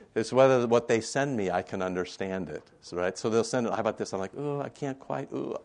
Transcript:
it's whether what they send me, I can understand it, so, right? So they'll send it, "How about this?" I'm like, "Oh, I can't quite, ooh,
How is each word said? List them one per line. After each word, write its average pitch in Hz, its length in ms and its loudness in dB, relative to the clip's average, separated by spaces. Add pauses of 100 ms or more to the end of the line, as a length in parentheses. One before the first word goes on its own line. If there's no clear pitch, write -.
(140)
it's 113 180 0
whether 131 340 6
what 117 220 4
they 113 140 4
send 139 340 -2
me, 98 140 0
I 90 100 2
can 95 220 -6
understand 92 680 -4
it, 73 140 -12 (180)
so, - 160 -12
right? 90 220 0
So 120 100 -4
they'll 110 160 4
send 120 220 0
it, 101 80 -2
"How 113 60 -2
about 104 180 0
this?" 101 160 -4
I'm 95 40 -4
like, 95 160 -6
"Oh, 143 280 -4
I 131 80 -8
can't 135 280 -8
quite, 139 320 -6
ooh, 135 340 -6